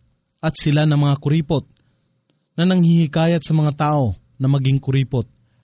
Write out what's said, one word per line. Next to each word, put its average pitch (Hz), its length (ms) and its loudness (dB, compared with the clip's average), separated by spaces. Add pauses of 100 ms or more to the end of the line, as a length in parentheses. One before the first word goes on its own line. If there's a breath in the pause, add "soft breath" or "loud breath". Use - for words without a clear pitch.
(400)
At 160 160 -4
sila 147 320 0
na 151 80 2
mga 143 240 0
kuripot 147 460 -2 (880)
na 165 100 -2
nanghihikayat 170 800 2
sa 156 120 0
mga 151 180 0
tao 147 420 -2 (200)
na 131 120 -2
maging 135 320 0
kuripot. 131 480 -2 (340)